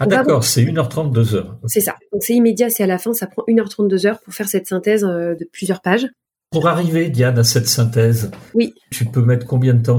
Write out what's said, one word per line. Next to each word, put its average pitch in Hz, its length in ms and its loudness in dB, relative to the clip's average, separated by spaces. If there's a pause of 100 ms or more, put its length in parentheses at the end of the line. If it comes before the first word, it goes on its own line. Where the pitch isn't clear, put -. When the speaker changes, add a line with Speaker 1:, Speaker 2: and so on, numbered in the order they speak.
Speaker 1:
Ah, 226 60 0
Speaker 2:
On 202 40 2
va 240 60 4
Speaker 1:
d'accord, 262 160 4
Speaker 2:
voir. 120 120 2
Speaker 1:
c'est 123 200 2
une 160 140 0
heure 135 100 0
trente, 156 240 -4
deux 110 240 2
heures. 87 260 -8
Ok. 117 80 -8
Speaker 2:
C'est 214 100 0
ça. - 140 -2 (180)
Donc 202 120 -4
c'est 226 100 0
immédiat, 233 340 4
c'est 226 140 -2
à 190 60 2
la 180 100 0
fin, 226 140 -4
ça 190 160 -6
prend - 180 -8
une 226 140 2
heure 208 80 -2
trente, 208 180 -2
deux 190 180 0
heures 220 140 -2
pour - 160 -20
faire 202 140 -8
cette 190 180 -4
synthèse, 202 380 0
euh, 170 320 -2
de 170 160 -12
plusieurs 185 280 -6
pages. 233 280 -2 (420)
Speaker 1:
Pour 160 160 0
arriver, 165 420 0
Diane, 123 300 0
à 117 60 4
cette 117 240 0
synthèse, 113 640 0 (200)
Speaker 2:
Oui. 226 220 0 (160)
Speaker 1:
tu - 140 -6
peux 120 180 -2
mettre 120 240 0
combien 127 280 2
de 113 100 4
temps ? 123 140 2